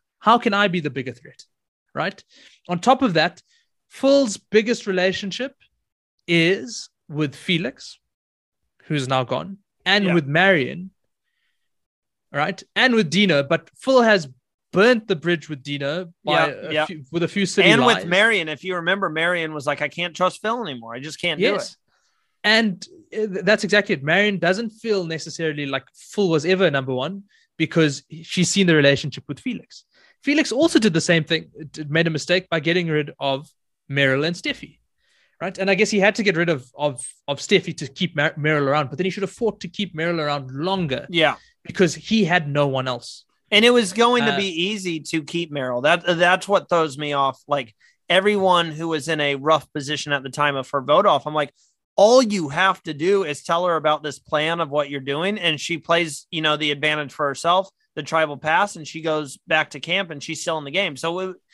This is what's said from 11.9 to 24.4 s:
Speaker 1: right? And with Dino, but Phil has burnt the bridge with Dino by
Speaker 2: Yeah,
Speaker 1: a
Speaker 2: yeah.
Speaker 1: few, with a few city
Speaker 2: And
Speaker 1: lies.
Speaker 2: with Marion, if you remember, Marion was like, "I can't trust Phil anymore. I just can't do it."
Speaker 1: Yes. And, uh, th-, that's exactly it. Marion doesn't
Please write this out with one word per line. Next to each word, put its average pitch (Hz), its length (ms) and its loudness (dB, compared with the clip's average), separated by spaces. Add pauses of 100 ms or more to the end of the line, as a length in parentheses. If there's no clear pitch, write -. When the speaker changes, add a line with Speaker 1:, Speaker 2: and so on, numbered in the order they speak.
Speaker 1:
right? 156 300 -4 (140)
And 240 200 4
with 196 140 2
Dino, 165 340 4
but 165 340 -2
Phil 262 240 4
has 208 260 4 (440)
burnt 220 360 4
the 190 80 0
bridge 160 340 -2
with 139 140 -10
Dino 143 480 -6 (120)
by 156 240 2
Speaker 2:
Yeah, 143 60 -6 (160)
Speaker 1:
a 156 40 -6
Speaker 2:
yeah. 151 120 0
Speaker 1:
few, 151 260 -12
with 170 120 -2
a 165 40 -2
few 196 180 -2
city 185 240 4
Speaker 2:
And 226 120 6
Speaker 1:
lies. 240 160 6
Speaker 2:
with 185 100 -6
Marion, 190 420 2
if 151 140 -8
you 185 120 -4
remember, 180 340 0
Marion 160 440 -2
was 143 140 -6
like, 143 140 -2
"I 147 60 -4
can't 165 280 -8
trust 180 260 -2
Phil 233 240 -4
anymore. 117 300 -10
I 127 40 -10
just 151 220 -12
can't 165 180 -4
do 196 80 0
it." 208 60 2
Speaker 1:
Yes. 170 240 -8 (640)
And, 214 420 0 (280)
uh, 220 140 -4
th-, 175 180 -6
that's 214 180 4
exactly 196 300 2
it. 135 100 -4
Marion 190 360 2
doesn't 190 320 0